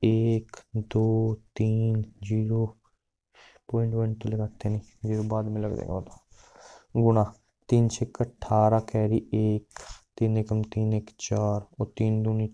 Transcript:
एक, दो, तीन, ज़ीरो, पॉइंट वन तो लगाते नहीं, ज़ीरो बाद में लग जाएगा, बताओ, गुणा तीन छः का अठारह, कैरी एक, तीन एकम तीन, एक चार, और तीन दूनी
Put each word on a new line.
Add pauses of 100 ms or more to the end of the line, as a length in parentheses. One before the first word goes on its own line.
एक, (200)
दो, (220)
तीन, (220)
ज़ीरो, (1040)
पॉइंट
वन
तो
लगाते
नहीं, (240)
ज़ीरो
बाद
में
लग
जाएगा,
बताओ,
गुणा (460)
तीन
छः
का
अठारह,
कैरी (180)
एक, (400)
तीन
एकम
तीन,
एक (100)
चार, (140)
और
तीन
दूनी